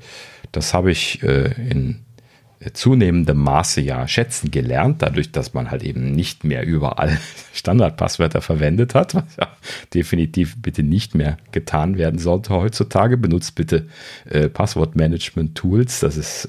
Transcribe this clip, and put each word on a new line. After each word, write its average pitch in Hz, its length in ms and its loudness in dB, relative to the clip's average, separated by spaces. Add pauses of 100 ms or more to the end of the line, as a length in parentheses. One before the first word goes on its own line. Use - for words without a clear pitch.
(520)
das - 220 -4
habe 90 180 4
ich, - 300 -2
äh, 67 300 2 (180)
in 64 300 -2 (720)
zunehmendem 87 640 4
Maße 71 440 2
ja 65 260 -2
schätzen - 440 -2
gelernt, 135 500 0
dadurch, 160 300 -2
dass - 240 -6
man 62 160 -6
halt 65 100 -6
eben 64 300 -4
nicht - 320 -2
mehr 71 200 -2
überall 76 540 0 (180)
<laughs> - 180 -20
Standardpasswörter 85 880 0
verwendet 80 520 0
hat, - 220 2
was 175 200 -2
ja - 120 -4 (480)
definitiv 85 680 0
bitte 80 220 -2
nicht 78 320 2
mehr 76 220 0 (140)
getan 80 460 0
werden 82 220 0
sollte 87 340 0
heutzutage. 107 640 2
Benutzt 90 380 0
bitte, 90 320 0 (420)
äh, 76 180 2
Passwortmanagement-Tools, 82 1500 0
das 78 160 0
ist, - 320 -8